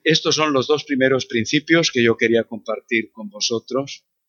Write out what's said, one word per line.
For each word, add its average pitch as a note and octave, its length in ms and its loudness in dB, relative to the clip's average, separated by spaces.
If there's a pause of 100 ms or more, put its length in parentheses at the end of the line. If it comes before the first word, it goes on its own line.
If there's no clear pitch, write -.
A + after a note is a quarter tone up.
estos E3 300 2
son D3+ 180 2
los C3 140 2
dos D3 180 0
primeros C3 400 2
principios D3+ 640 0
que A#2+ 140 2
yo A#2 140 2
quería A2+ 260 2
compartir A2 680 -6
con G#2+ 200 -16
vosotros A#2+ 760 -6 (240)